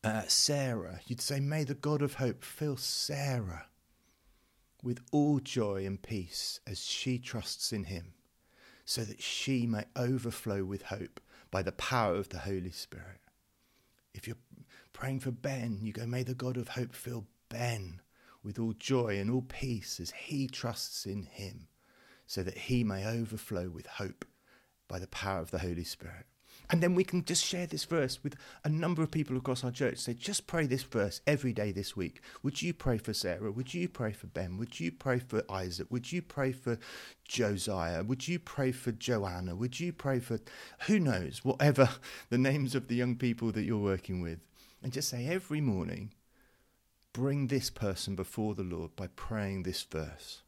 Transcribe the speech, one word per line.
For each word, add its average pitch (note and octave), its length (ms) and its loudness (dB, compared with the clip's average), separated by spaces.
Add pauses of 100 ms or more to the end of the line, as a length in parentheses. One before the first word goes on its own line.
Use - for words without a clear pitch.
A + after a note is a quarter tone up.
uh, A2 240 0
Sarah, A#2 800 2
you'd B2 160 -4
say, C#3 180 0
"May D3 240 2
the C3+ 100 -2
God D3 280 2
of C#3 120 2
hope B2+ 300 0
fill D3 320 -2
Sarah B2 920 -2 (1120)
with B2 180 -2 (120)
all D3 260 6
joy G#2 480 2
and G2 160 -2
peace - 640 -4
as - 180 -6
she - 320 0
trusts - 560 -4
in G2+ 120 -2
him, F2 280 -8 (720)
so - 180 -2
that G#2+ 200 -6
she C3 420 0
may A2 200 2 (120)
overflow A#2+ 680 0
with G2 200 -2
hope - 360 -6 (320)
by F#2+ 120 2
the F2+ 100 0
power A2 420 2
of G2 140 0
the F2 120 -8
Holy F#2 320 -2
Spirit." F2+ 480 -14 (920)
If - 140 -12
you're A2+ 100 -6 (560)
praying C3+ 280 -2
for C3 100 -2
Ben, A#2+ 500 -2
you A2 140 -4
go, A2+ 100 -4
"May B2 180 0
the B2+ 120 -2
God B2+ 240 -2
of A#2 100 -4
hope A#2+ 260 -4
fill A#2 340 -8 (200)
Ben A2+ 540 -4 (400)
with G#2 160 -6
all A2+ 160 0
joy A#2 440 2
and G2+ 120 2
all B2+ 100 4
peace B2+ 580 -4
as F2 120 -6
he C3+ 380 -2
trusts - 580 -4
in G2 160 -4
him, G2 460 -10 (580)
so - 160 -2
that F2+ 160 -4
he B2 240 2
may G2 240 2
overflow A2 640 -2
with E2 180 -10
hope - 380 -6 (640)
by F#2 100 -4
the F#2 80 -4
power G2 320 -2
of D#2+ 140 -4
the F2 80 0
Holy F2 240 -2
Spirit." - 420 -12 (440)
And E3+ 120 6
then F3 120 6
we F#3 100 8
can F3+ 200 0
just - 200 2
share F3 220 -2
this D#3+ 180 -4
verse C#3+ 380 2
with C#3+ 140 -2 (280)
a D3+ 40 2
number D#3+ 340 4
of D#3 80 2
people C#3+ 260 0
across B2+ 280 0
our B2 60 2
church. B2+ 280 0
Say, A#2+ 160 -2
"Just G3 320 -2
pray D#3+ 200 4
this C3 180 2
verse G#2 420 2
every C3+ 260 4
day G#2 200 0
this F#2+ 240 -4
week. F2+ 260 -4 (200)
Would - 200 -2
you E3+ 100 0
pray B2+ 260 2
for A2 140 -4
Sarah? G2 380 -2
Would B2+ 240 -4
you F3 140 0
pray A2 240 -2
for F#2 160 -12
Ben? F2+ 280 -4
Would A#2 220 -6
you E3+ 140 -2
pray B2+ 260 2
for - 320 0
Isaac? F#2 400 -4
Would B2 220 -4
you F3 100 -2
pray C3 300 -2
for B2 260 -2 (460)
Josiah? F#2+ 800 0
Would C3 240 -2
you F3 100 0
pray C3 340 0
for B2+ 200 -2
Joanna? F#2 640 0
Would B2 240 -2
you F3 120 -2
pray C3+ 280 0
for," A#2 200 -2 (460)
who G#3+ 120 8
knows, F#2+ 460 2
whatever C3 460 8 (200)
<laughs> - 200 -14
the B2 80 4
names C3+ 360 4
of B2+ 140 0
the A#2+ 80 2
young B2 200 2
people A#2 360 2
that G#2+ 120 2
you're A2 140 2
working F#2+ 440 2
with. E2 160 -4 (440)
And B2 100 -4
just C3+ 160 0
say, B2 180 -2
"Every E3+ 340 0
morning, F#2+ 540 0 (960)
bring C#3 360 2
this C3+ 220 2
person G2 440 0
before G#2 400 0
the G2+ 80 -2
Lord E2+ 340 -4
by F#2 120 -6
praying G2 560 -2
this F2+ 180 -2
verse." D2+ 640 -8